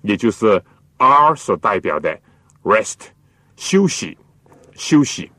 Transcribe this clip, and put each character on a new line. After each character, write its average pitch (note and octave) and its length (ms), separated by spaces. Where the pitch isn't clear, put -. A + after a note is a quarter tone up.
也 G2+ 160
就 G#2+ 160
是 G#2 280
R D3 400
所 G2+ 200
代 G2+ 220
表 D#2 220
的 D#2 200
rest， G#2+ 460
休 G3 320
息， - 320
休 D3 300
息。 - 340